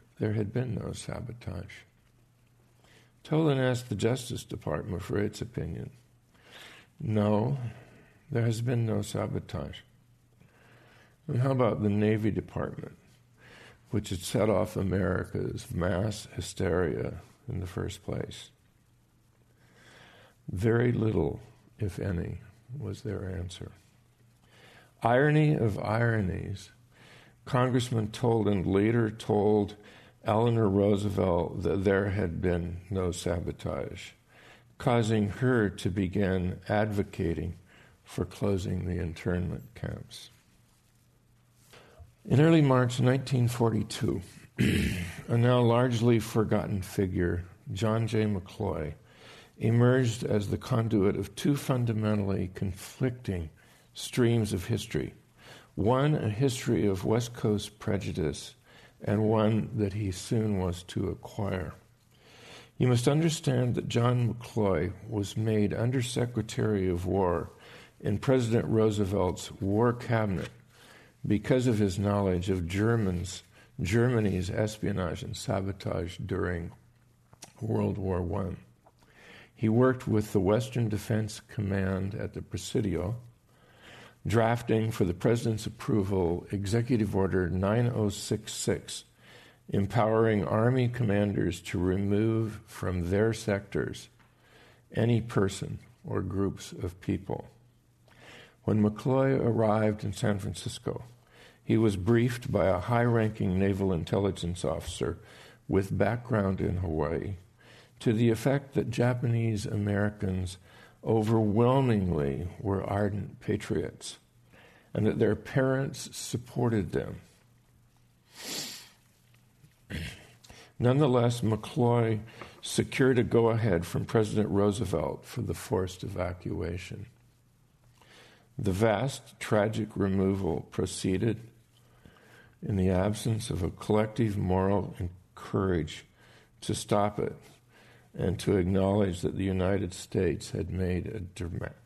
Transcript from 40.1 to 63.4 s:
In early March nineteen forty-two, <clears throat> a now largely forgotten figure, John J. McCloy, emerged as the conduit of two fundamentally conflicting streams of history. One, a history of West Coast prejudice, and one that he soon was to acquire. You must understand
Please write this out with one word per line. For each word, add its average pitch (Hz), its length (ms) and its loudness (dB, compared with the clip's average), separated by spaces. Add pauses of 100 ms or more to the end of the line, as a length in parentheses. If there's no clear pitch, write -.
In 127 140 4
early 160 220 8
March 127 400 4
nineteen 127 480 2
forty-two, 110 720 0 (200)
<clears throat> - 180 -16 (680)
a 120 100 0
now 123 220 4
largely 117 600 4
forgotten 107 640 0
figure, 90 600 0 (300)
John 110 340 0
J. 110 160 0
McCloy, 87 720 -4 (640)
emerged 120 640 4
as 104 240 0
the 95 100 -2
conduit 110 600 2
of - 180 -6
two 143 220 0
fundamentally 107 960 0
conflicting 98 960 -4 (440)
streams 117 600 2
of 92 120 -4
history. 87 480 -4 (600)
One, 131 400 4
a - 140 -2
history 120 580 0
of 95 160 0
West 120 300 0
Coast 104 460 -2
prejudice, 98 760 -4 (480)
and 107 200 0
one 110 520 2
that 104 160 0
he 101 200 -4
soon 110 480 -2
was 90 240 -4
to 98 260 -4
acquire. 92 640 -6 (1040)
You 127 100 2
must 120 200 4
understand 143 680 2